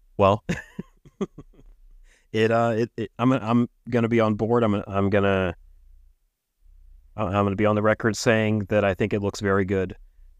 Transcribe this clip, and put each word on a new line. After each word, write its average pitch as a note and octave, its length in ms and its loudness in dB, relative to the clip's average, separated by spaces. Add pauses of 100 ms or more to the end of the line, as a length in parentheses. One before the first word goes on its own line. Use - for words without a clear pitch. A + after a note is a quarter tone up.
(180)
Well, G2+ 300 4
<laughs> - 1800 -14
it, A2 180 2
uh, A#2 260 2
it, A#2 200 -2
it, A2 220 -8
I'm, B2+ 140 2
I'm A#2+ 360 0 (220)
gonna A#2 180 0
be A#2 120 2
on G#2+ 140 2
board. A#2 280 0
I'm, G#2 120 2 (120)
I'm G2 240 -2
gonna, G2 440 0 (1600)
I'm G#2 160 -4
gonna G2+ 240 0
be G#2 100 0
on G#2 80 2
the G#2 80 0
record G#2+ 340 0
saying A2 520 2
that G#2 160 2
I G2 100 0
think G#2 200 -2
it G2+ 60 -4
looks G2+ 200 -6
very G2 240 0
good. F#2+ 320 -4 (440)